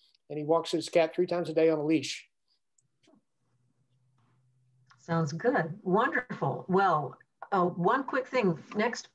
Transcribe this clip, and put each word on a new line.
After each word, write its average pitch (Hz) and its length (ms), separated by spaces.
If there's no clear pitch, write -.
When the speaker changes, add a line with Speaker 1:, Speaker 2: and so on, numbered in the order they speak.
Speaker 1:
and 147 80
he 151 80
walks 160 260
his 160 180
cat 165 240
three 180 140
times 170 220
a 160 40
day 160 160
on 156 100
a 147 60
leash. 156 420
Speaker 2:
Sounds 165 320
good. 175 520
Wonderful. 196 840
Well, 180 500
uh, 185 100
one 185 400
quick 262 240
thing. 202 320
Next, 226 400